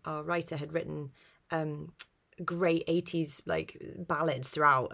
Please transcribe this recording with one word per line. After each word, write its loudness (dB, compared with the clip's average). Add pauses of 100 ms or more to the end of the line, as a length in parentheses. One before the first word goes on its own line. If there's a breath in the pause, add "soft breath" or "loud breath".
our -6
writer, -2
had -6
written, -4 (420)
um, -4 (520)
great 2
eighties, 0
like, -2 (220)
ballads 0
throughout, 6